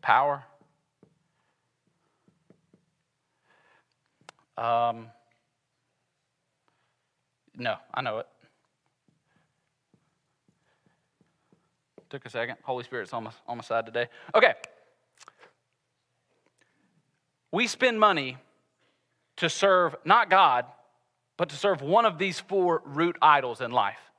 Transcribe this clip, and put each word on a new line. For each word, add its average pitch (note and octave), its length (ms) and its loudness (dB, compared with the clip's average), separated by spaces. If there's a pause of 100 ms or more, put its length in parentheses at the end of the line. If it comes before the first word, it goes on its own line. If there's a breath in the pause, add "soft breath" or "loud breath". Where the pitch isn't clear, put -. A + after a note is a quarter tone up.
power. C#3 440 0 (4000)
Um, A#2 500 -2 (2500)
no, A#2 180 -4 (180)
I - 80 -6
know A#2 180 -6
it. - 80 -12 (3750)
Took C#3 160 -14
a A#2+ 40 -16
second. A#2+ 340 -8
Holy B2 220 -8
Spirit's A2 260 -10
on A#2 140 -8
my, G#2+ 60 -14 (160)
on A#2+ 100 -10
my A#2 60 -14
side A2+ 220 -2
today. A#2 220 -4 (260 loud breath)
Okay. A#3+ 200 4 (3000 soft breath)
We B3 160 0
spend A#3+ 320 -2
money D3+ 380 2 (1000)
to E3+ 120 0
serve F3+ 460 2 (100)
not G#3 240 4
God, D#3+ 380 4 (680)
but E3+ 120 -4
to D3 80 -16
serve F#3 240 0
one F#3+ 240 2
of F#3+ 120 0
these F#3 220 -4
four F3+ 460 -2
root D#3 360 -4
idols C3+ 380 4
in B2 120 -8
life. G#2 280 -2 (200)